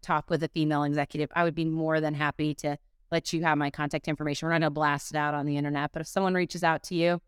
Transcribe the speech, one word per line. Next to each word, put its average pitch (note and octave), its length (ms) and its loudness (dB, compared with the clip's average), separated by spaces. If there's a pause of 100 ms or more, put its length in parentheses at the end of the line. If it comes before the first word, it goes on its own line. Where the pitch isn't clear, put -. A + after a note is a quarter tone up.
talk D#3+ 300 -2
with D#3 100 2
a D#3+ 60 -2
female D3+ 360 2
executive," D3 520 0
I E3+ 80 4
would E3+ 100 2
be D#3+ 120 -2
more D#3+ 360 2
than D3+ 140 0
happy D3+ 400 0
to D3 220 -4 (340)
let E3 220 -2
you E3 100 0
have D#3 160 4
my C#3+ 100 0
contact D3+ 380 -4
information. D3+ 400 -2
We're E3 60 0
not D#3+ 80 4
gonna D#3 100 2
blast C#3+ 400 0
it D#3 60 -2
out D3 180 0
on C#3+ 100 -2
the C#3+ 120 0
internet, D3 360 -2
but D#3+ 80 -6
if D#3 60 -8
someone F#3+ 260 0
reaches F3+ 300 -2
out D#3+ 220 2
to F#3 100 -6
you E3+ 320 2